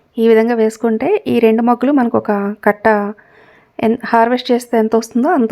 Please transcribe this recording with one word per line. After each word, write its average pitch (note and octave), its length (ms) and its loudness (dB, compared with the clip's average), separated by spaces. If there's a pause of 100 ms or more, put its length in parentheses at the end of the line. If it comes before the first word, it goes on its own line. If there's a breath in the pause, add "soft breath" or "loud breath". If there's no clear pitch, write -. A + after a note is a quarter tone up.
(220 soft breath)
ఈ - 80 2
విధంగా A3+ 320 2
వేసుకుంటే A3 480 -2 (240)
ఈ - 20 0 (100)
రెండు A3 220 2
మొక్కలు A#3+ 320 0
మనకు A#3 220 0
ఒక - 100 -4 (340)
కట్ట G#3 220 0 (1000 soft breath)
ఎన్-, A3+ 140 0 (120)
హార్వెస్ట్ A#3 400 0
చేస్తే A#3+ 300 -2
ఎంత A3 200 -2
వస్తుందో A#3 360 -2
అంత A3+ 140 0